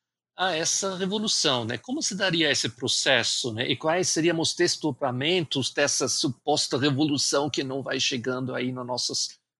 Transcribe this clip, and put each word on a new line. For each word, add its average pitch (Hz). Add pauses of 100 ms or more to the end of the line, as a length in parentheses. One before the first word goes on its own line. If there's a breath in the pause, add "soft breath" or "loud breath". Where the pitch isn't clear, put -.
(360)
a 180
essa 180
revolução, 185
né? 120
Como 294
se 202
daria 170
esse 135
processo, 120
né? 120
E 147
quais 165
seriam 165
os 156
desdobramentos 147
dessa 143
suposta 147
revolução 143
que 143
não 131
vai 135
chegando 127
aí 127
no 127
nossos, 123 (200)